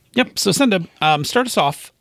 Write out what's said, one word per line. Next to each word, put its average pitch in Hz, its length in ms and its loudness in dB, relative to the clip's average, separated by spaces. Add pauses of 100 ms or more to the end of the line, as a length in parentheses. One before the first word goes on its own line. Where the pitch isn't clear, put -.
(140)
Yep. - 240 -4
So 202 120 0
Senda, 196 380 0 (120)
um, 151 240 2
start 247 220 0
us - 100 -8
off 143 440 -2